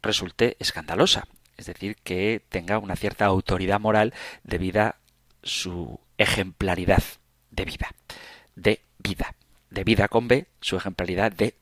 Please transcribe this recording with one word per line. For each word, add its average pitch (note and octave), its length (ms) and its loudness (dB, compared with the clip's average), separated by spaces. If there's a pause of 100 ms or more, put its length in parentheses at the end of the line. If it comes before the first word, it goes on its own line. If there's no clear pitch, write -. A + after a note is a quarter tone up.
resulte G#2 560 0
escandalosa, - 640 0 (320)
es - 80 -16
decir, G2 380 -8
que G2+ 460 -2
tenga F#2+ 280 -2
una F#2+ 180 -4
cierta G#2 300 -2
autoridad F#2+ 540 2
moral G#2+ 340 2 (300)
debida F#2 440 0
a - 80 -4 (460)
su - 580 -8 (180)
ejemplaridad F#2 840 2 (480)
de F#2+ 140 -4
vida, - 240 -8 (680)
de G#2 260 2 (180)
vida, - 360 -6 (340)
de F#2+ 140 -6
vida G#2 240 4
con A#2 200 2
B, B2 200 4 (140)
su - 160 -2
ejemplaridad F#2 540 0
de G#2+ 300 -2